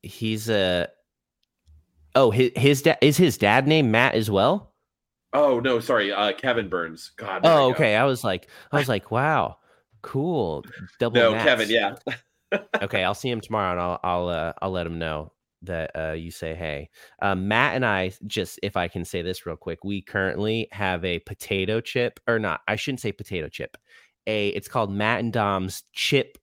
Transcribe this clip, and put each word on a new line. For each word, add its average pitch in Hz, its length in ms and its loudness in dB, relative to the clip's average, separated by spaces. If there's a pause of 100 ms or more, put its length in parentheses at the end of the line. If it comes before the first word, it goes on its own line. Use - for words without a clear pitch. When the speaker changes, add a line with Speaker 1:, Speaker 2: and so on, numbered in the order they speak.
Speaker 1:
he's 110 480 -6
a, 92 380 2 (1300)
oh, 127 160 6
his, 123 260 4
his 139 260 4
dad, - 180 4
is 143 160 6
his 170 220 6
dad 117 280 6
named 147 240 4
Matt 120 240 4
as 110 160 0
well? 117 360 2 (680)
Speaker 2:
Oh, 135 260 4
no, 123 200 0
sorry. 113 320 0
Uh, 101 200 0
Kevin 117 360 -2
Burns. 82 480 -6
God, 95 260 -8
there 165 100 6
Speaker 1:
Oh, 143 160 6
Speaker 2:
we 127 40 2
go. 127 40 -2
Speaker 1:
okay. 117 200 2
I 120 80 4
was 131 200 0
like, 92 240 -4 (240)
I 143 60 0
was 135 100 -2
like, 107 220 -2
"Wow, 123 480 0 (420)
cool. 135 640 -4 (340)
Double 120 220 2
Speaker 2:
No, 113 120 6
Speaker 1:
Matts." 110 120 0
Speaker 2:
Kevin, 113 260 2
yeah. 107 260 0 (540)
<laughs> 196 320 -4
Speaker 1:
Okay, 98 220 -2
I'll 92 80 0
see 131 160 -6
him 117 140 -4
tomorrow, 101 300 -2
and 90 80 -2
I'll, 87 220 -4
I'll, 90 260 -2
uh, 82 240 -4 (100)
I'll 95 80 -4
let 90 160 -4
him 82 120 -6
know 78 340 -6 (280)
that, 85 340 -6
uh, 80 180 -6
you 82 180 -8
say 80 240 -8
hey. 78 340 -8 (320)
Uh, 98 140 0
Matt 104 420 2
and 127 80 0
I 95 260 0 (160)
just, 101 360 -8
if 98 120 -6
I 87 140 0
can 87 160 -6
say 90 160 -6
this 87 240 -8
real 82 100 -8
quick, 82 300 -12
we 98 160 -4
currently 104 720 -2
have 92 320 -4
a 87 140 -2
potato 104 640 -4
chip, 120 440 -4
or 117 120 0
not, 98 280 -4
I 107 100 -2
shouldn't 131 240 -6
say 104 120 -4
potato 90 360 -8
chip. - 280 -12 (500)
A, 107 220 0
it's - 180 -6
called 107 240 -2
Matt 107 300 0
and 117 100 -2
Dom's 98 520 -2 (100)
chip - 500 -2